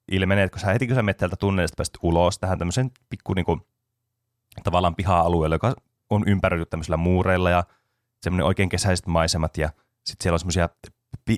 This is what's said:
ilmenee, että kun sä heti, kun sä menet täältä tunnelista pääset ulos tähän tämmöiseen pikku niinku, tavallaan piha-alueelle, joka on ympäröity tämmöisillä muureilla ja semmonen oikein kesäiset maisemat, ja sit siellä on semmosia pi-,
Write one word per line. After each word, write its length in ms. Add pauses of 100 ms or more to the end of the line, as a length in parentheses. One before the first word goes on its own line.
(120)
ilmenee, 320
että 100
kun 80
sä 120
heti, 140
kun 80
sä 80
menet 140
täältä 180
tunnelista 400
pääset 260
ulos 380
tähän 200
tämmöiseen 320 (180)
pikku 240
niinku, 260 (1040)
tavallaan 320
piha-alueelle, 600
joka 180 (360)
on 180
ympäröity 380
tämmöisillä 320
muureilla 520
ja 140 (580)
semmonen 240
oikein 240
kesäiset 380
maisemat, 500
ja 120 (360)
sit 160
siellä 140
on 40
semmosia 300 (560)
pi-, 120